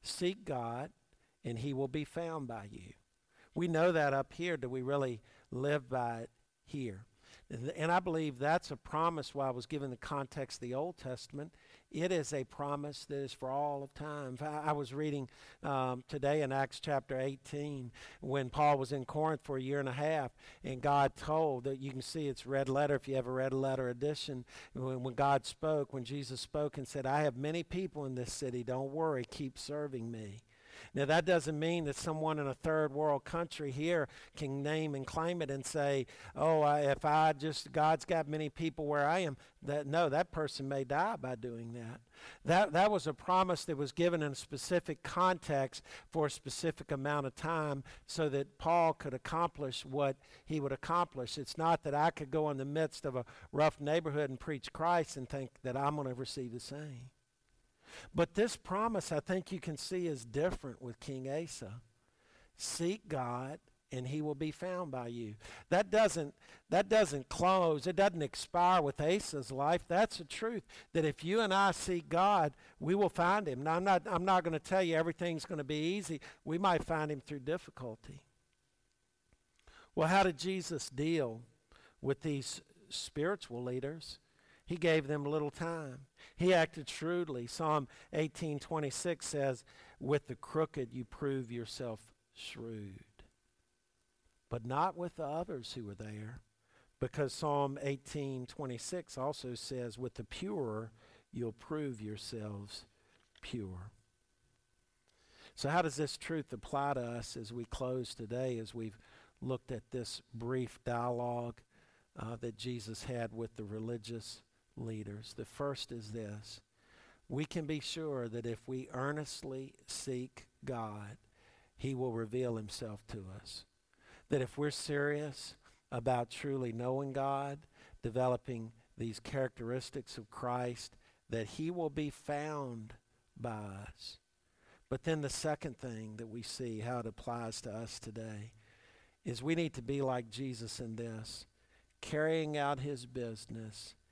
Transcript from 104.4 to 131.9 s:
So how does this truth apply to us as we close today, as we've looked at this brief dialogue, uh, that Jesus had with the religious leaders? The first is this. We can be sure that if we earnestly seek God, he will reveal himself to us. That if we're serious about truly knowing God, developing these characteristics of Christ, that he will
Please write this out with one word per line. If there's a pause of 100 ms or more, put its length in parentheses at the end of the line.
So
how
does
this
truth
apply
to
us
as
we
close
today,
as
we've (440)
looked
at
this (100)
brief
dialogue, (560)
uh,
that
Jesus
had
with
the
religious (320)
leaders?
The
first
is
this. (680)
We
can
be
sure
that
if
we
earnestly (120)
seek (180)
God, (580)
he
will
reveal
himself
to (120)
us. (640)
That
if
we're
serious (340)
about
truly
knowing
God, (360)
developing (240)
these
characteristics
of
Christ, (320)
that
he
will